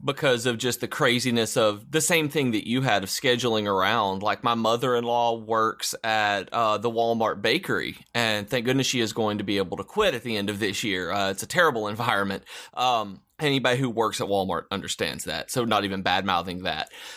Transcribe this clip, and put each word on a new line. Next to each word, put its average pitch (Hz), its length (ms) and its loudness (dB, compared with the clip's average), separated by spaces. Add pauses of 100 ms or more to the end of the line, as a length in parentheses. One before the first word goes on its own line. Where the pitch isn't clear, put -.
because 131 440 0
of 120 100 0
just 120 240 -2
the 123 80 -4
craziness 120 680 2
of 107 340 2
the 156 100 2
same 156 300 2
thing 135 220 0
that 107 140 0
you 120 160 0
had 104 200 4
of 95 80 -6
scheduling 120 560 0
around. 98 560 2
Like, 101 200 0
my 120 120 2
mother-in-law 120 840 0
works 110 600 0
at, 104 500 2
uh, 110 260 2
the 117 120 -2
Walmart 113 520 0
bakery, 110 560 0 (160)
and 107 340 0
thank 120 160 -2
goodness 131 220 2
she 127 140 0
is 107 120 0
going 107 260 0
to 104 60 -4
be 101 140 0
able 95 180 -2
to 95 80 -6
quit 196 300 0
at 113 80 -6
the 113 140 -4
end 101 120 -2
of 101 120 -2
this 101 220 -2
year. 92 280 -2
Uh, 98 200 0
it's 98 120 -6
a - 40 -10
terrible 139 420 2
environment. 104 560 -2 (300)
Um, 110 460 -2 (200)
anybody 135 400 2
who 131 100 0
works 110 300 0
at 98 80 -4
Walmart 95 420 0
understands - 540 -4
that, 80 260 -6
so 123 140 0
not 107 200 2
even 95 180 -2
bad-mouthing 92 600 0
that. 80 260 -4 (280)